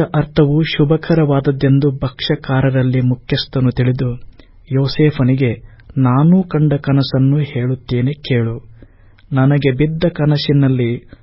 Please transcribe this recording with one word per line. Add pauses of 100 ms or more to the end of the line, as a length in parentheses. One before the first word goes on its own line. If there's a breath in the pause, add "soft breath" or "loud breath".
(140)
ಅರ್ಥವು
ಶುಭಕರವಾದದ್ದೆಂದು
ಭಕ್ಷ್ಯಕಾರರಲ್ಲಿ
ಮುಖ್ಯಸ್ಥನು
ತಿಳಿದು (580 soft breath)
ಯೋಸೇಫನಿಗೆ, (360 soft breath)
"ನಾನೂ
ಕಂಡ
ಕನಸನ್ನು
ಹೇಳುತ್ತೇನೆ
ಕೇಳು. (640 soft breath)
ನನಗೆ
ಬಿದ್ದ
ಕನಸಿನಲ್ಲಿ (200 soft breath)